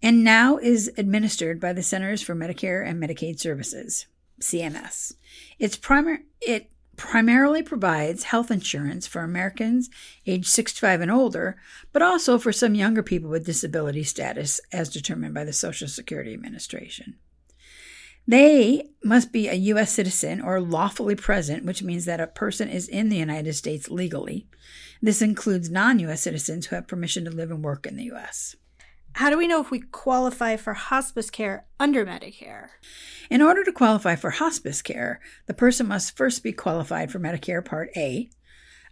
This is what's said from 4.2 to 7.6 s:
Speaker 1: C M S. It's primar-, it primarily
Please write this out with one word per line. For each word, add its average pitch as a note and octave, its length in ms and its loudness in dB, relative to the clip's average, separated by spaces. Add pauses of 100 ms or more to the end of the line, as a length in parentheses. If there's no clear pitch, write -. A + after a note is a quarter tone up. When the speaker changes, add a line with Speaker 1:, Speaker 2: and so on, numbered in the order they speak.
Speaker 1:
C E3+ 220 -4
M D#3 140 -8
S. - 380 -12 (460)
It's G#3 180 -2
primar-, D4 460 2 (180)
it A#3 300 -4 (240)
primarily C4 640 4